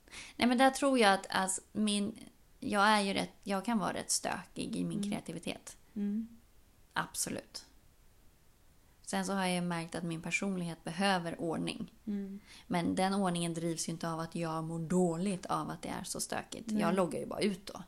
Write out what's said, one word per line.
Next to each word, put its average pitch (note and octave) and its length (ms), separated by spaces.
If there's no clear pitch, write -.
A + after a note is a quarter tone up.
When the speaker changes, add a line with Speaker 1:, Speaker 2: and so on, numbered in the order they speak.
Speaker 1:
Nej, A#3 120
men B3 100
där C4+ 140
tror C4 280
jag G3+ 140
att, F#3+ 160
alltså, F#3+ 320
min, G#3 440
jag G#3 280
är G#3+ 140
ju G3 120
rätt, F#3+ 160
jag F#3+ 220
kan A#3 140
vara F3 140
rätt - 180
stökig - 640
i F3 80
min E3+ 140
Speaker 2:
Mm. G3+ 140
Speaker 1:
kreativitet. - 680
Speaker 2:
Mm. G#3 320
Speaker 1:
Absolut. - 720
Sen F#3+ 200
så F#3+ 80
har F#3+ 120
jag F3+ 100
ju F3 60
märkt E3+ 340
att E3+ 80
min E3 180
personlighet F3 640
behöver F3 580
ordning. E3+ 520
Speaker 2:
Mm. G3+ 320
Speaker 1:
Men F3+ 280
den F#3+ 180
ordningen F3 400
drivs E3 340
ju E3 40
inte E3 180
av D#3+ 100
att E3 160
jag D#3+ 280
mår E3 160
dåligt F3+ 680
av D#3 240
att F3 120
det - 80
är - 140
så - 180
stökigt. - 500
Speaker 2:
Nej. G#3+ 100
Speaker 1:
Jag G#3+ 140
loggar F3+ 240
ju - 60
bara - 140
ut F#3+ 260
då, - 220